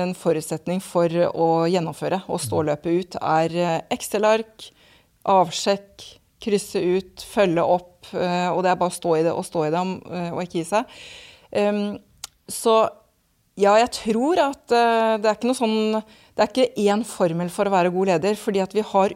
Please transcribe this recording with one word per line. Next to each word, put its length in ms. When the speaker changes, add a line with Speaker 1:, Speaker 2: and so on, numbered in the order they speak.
Speaker 1:
en 100
forutsetning 680
for 240
å 400
gjennomføre 580
og 140
stå 160
Speaker 2:
Mhm. 80
Speaker 1:
løpet 320
ut, 240
er, 340
eh, 320
Excel-ark, 760
avsjekk, 760
krysse 400
ut, 400
følge 400
opp, 500
eh, 380
og 140
det 80
er 80
bare 100
å 80
stå 220
i 20
det, 100
og 140
stå 220
i 20
det, 80
om, 140
eh, 220
og 100
ikke 160
gi 60
seg. 200
Ehm, 480
så, 400
ja, 200
jeg 160
tror 460
at, 340
eh, 460
det 120
er 80
ikke 80
noe 160
sånn, 400
det 80
er 80
ikke 260
én 300
formel 420
for 180
å 40
være 240
god 140
leder, 260
fordi 260
at 140
vi 80
har 340